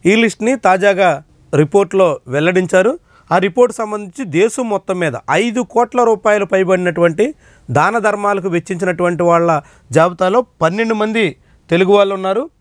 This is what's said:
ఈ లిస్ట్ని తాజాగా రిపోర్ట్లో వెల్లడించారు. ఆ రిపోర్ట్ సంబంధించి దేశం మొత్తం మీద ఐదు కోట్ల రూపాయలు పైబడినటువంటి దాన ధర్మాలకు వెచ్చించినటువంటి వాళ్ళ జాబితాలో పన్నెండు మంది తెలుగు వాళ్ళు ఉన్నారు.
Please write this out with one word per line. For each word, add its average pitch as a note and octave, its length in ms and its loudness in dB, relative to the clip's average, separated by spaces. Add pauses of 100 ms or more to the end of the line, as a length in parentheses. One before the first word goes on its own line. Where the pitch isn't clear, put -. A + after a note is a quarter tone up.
ఈ G3 100 4
లిస్ట్ని A3+ 420 0
తాజాగా F#3 640 0 (320)
రిపోర్ట్లో F#3 720 2
వెల్లడించారు. F#3 720 0 (320)
ఆ E3+ 60 2
రిపోర్ట్ G3+ 380 0
సంబంధించి G#3 500 -8
దేశం A3 440 -2
మొత్తం F#3+ 300 -4
మీద D#3 140 -2 (180)
ఐదు A3 300 0
కోట్ల A#3+ 420 0
రూపాయలు G#3+ 420 0
పైబడినటువంటి F3+ 920 0 (360)
దాన E3+ 260 2
ధర్మాలకు G3+ 500 -2
వెచ్చించినటువంటి F3 760 -2
వాళ్ళ E3+ 380 2 (300)
జాబితాలో F3+ 540 2 (160)
పన్నెండు G#3+ 320 0
మంది G#3+ 420 -2 (340)
తెలుగు F3+ 220 2
వాళ్ళు G3 240 2
ఉన్నారు. G3 340 -4 (120)